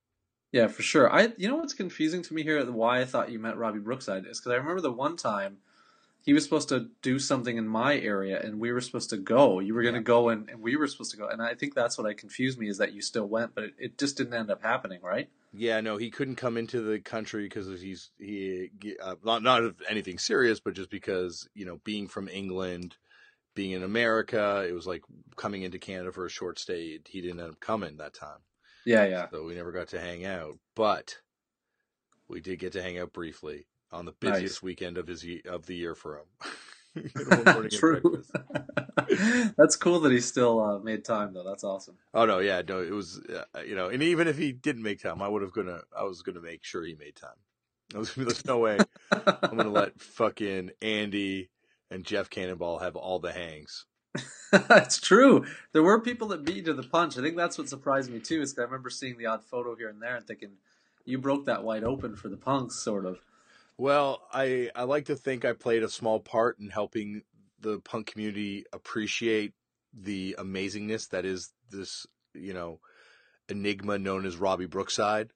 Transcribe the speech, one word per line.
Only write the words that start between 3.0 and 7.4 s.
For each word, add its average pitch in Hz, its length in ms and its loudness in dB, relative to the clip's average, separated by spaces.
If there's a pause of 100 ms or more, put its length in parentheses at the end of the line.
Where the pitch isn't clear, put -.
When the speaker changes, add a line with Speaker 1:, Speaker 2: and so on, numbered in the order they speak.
Speaker 1:
I 123 40 0
thought 123 260 0
you 117 80 -6
met 113 180 -4
Robbie 107 220 -2
Brookside, 101 460 -6
is 98 140 -12
'cause 127 120 -4
I 120 40 4
remember 160 260 0
the 143 100 2
one 139 240 -2
time 101 440 -2 (640)
he 143 100 6
was 147 100 8
supposed 143 260 0
to 127 200 0 (120)
do 135 180 2
something 123 380 0